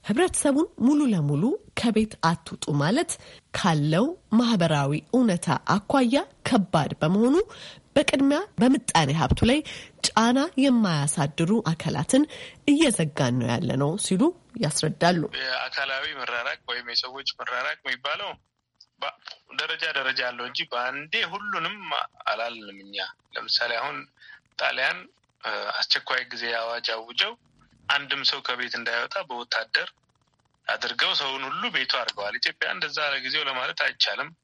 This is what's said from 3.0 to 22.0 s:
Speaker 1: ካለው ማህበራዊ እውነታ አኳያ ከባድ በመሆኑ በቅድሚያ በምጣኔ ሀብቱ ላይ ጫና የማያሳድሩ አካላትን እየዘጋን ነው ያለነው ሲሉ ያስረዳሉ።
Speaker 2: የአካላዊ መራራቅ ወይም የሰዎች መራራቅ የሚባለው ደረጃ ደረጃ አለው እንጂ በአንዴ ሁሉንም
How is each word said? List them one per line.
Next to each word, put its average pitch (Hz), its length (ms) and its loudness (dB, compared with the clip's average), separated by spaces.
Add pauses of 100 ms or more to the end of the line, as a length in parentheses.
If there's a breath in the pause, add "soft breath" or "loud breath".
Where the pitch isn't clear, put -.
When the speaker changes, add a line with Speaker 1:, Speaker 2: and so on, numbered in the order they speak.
Speaker 1:
ካለው 160 520 2 (260)
ማህበራዊ 170 600 2 (200)
እውነታ 226 340 2 (240)
አኳያ 240 440 4 (300)
ከባድ 180 520 2
በመሆኑ 214 400 4 (560 loud breath)
በቅድሚያ 285 460 4 (180)
በምጣኔ 226 580 4
ሀብቱ 151 300 2
ላይ 269 160 4 (440 loud breath)
ጫና 240 340 4 (180)
የማያሳድሩ 165 920 2 (160)
አካላትን 165 580 2 (440 loud breath)
እየዘጋን 170 680 4
ነው 120 120 0
ያለነው 131 500 0
ሲሉ 190 240 0 (380)
ያስረዳሉ። 165 600 2 (160)
Speaker 2:
የአካላዊ 135 680 -4 (100)
መራራቅ 123 540 -6
ወይም 120 200 -8
የሰዎች 131 480 -4
መራራቅ 127 420 -6
የሚባለው 143 520 -6 (1300)
ደረጃ 160 360 -4
ደረጃ 131 320 -2
አለው 123 220 -6
እንጂ 131 200 -8
በአንዴ 131 480 -6 (100)
ሁሉንም 190 520 -6 (500)